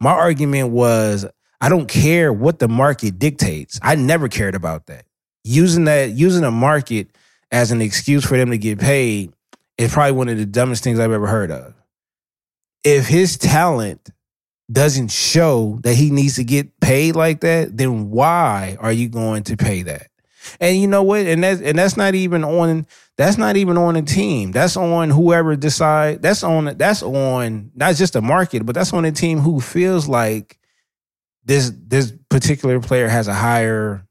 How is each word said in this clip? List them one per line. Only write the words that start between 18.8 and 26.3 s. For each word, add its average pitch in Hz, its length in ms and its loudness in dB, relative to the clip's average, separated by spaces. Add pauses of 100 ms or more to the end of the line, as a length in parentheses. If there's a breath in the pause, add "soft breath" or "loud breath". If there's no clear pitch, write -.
you 117 160 -2
going 110 360 -4
to 107 120 -6
pay 98 260 -2
that? 78 280 -14 (500 loud breath)
And 185 200 2
you 202 60 2
know 196 160 2
what? 202 240 2
And 165 160 0
that's, 185 180 0
and 151 160 -2
that's 190 200 0
not 196 180 0
even 175 300 0
on, 165 420 0 (300 soft breath)
that's 185 200 2
not 214 200 0
even 185 200 2
on 170 200 2
a 160 60 -2
team. 147 500 -2
That's 170 240 0
on 170 340 0
whoever 165 460 4
decide, 156 680 0
that's 196 220 0